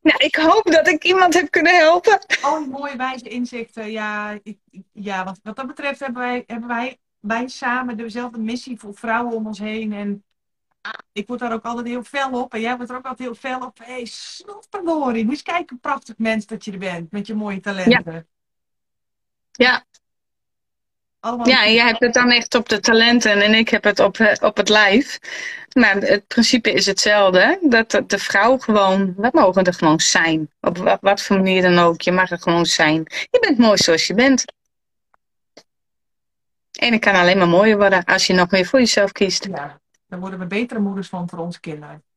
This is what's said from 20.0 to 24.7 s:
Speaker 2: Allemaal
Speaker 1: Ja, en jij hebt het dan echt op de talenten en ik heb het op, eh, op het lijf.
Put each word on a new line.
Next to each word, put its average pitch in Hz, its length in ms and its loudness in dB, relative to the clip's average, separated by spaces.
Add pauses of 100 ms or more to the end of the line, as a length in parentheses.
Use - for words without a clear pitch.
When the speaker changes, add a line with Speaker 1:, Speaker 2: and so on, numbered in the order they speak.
Speaker 2:
Allemaal 240 280 -2
Speaker 1:
Ja, 254 160 4
en 214 80 4
jij 233 140 4
hebt 226 140 0
het 240 140 2
dan 247 160 4
echt 240 240 0
op 233 140 0
de 214 120 0
talenten 226 640 4
en 214 120 4
ik 220 140 2
heb 214 160 -2
het 208 160 2
op, 202 180 2
eh, 214 180 4 (120)
op 214 80 -2
het 202 120 0
lijf. 214 500 2 (540)